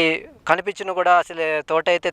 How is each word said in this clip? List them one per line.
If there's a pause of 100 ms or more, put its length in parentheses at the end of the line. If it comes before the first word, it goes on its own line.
(500)
కనిపించినా
కూడా
అసలు (240)
తోట
అయితే